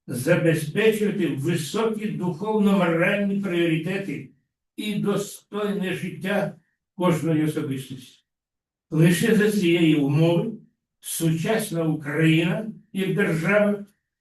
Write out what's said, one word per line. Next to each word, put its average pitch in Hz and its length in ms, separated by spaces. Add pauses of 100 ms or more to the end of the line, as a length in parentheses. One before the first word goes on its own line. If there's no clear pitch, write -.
забезпечувати 175 1200
високі 202 840
духовно-моральні 196 1300
пріоритети 175 920 (460)
і 208 180
достойне 196 1000
життя 180 640 (460)
кожної 156 420
особистості. 135 800 (680)
Лише 175 440
за 208 160
цієї 170 460
умови 160 560 (480)
сучасна 165 840
Україна 160 880 (200)
як 190 220
держава 202 720 (340)